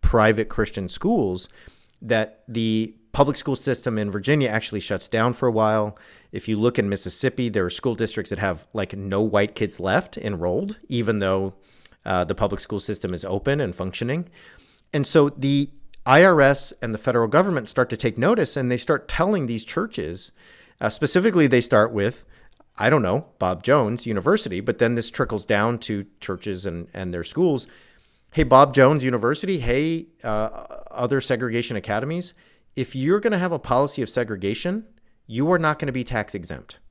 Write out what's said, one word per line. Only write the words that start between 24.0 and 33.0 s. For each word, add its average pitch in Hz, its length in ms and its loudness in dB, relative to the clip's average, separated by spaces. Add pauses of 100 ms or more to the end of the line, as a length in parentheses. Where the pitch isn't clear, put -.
University, 107 520 -2
but 101 200 -4
then 120 160 2
this 117 160 -4
trickles 110 340 -4
down 113 340 2
to 101 260 -6 (140)
churches 95 460 -8
and, 85 280 -8
and 92 200 -8
their 85 100 -6
schools. 151 440 -2 (640)
Hey, - 120 2
Bob 131 300 8
Jones 135 300 6
University, 131 560 0
hey, 151 480 -2 (160)
uh, 110 260 -2 (400)
other 127 320 0
segregation 117 560 -2
academies, 135 560 -4 (420)
if 131 200 -6
you're 151 240 2